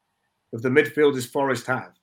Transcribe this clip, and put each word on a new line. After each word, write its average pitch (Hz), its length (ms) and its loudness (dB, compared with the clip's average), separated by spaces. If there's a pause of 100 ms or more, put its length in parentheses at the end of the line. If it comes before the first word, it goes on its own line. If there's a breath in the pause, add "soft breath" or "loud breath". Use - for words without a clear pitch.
(540)
of 113 100 -10
the 131 60 0
midfielders 143 600 2
Forest 135 380 -4
have, 120 360 -4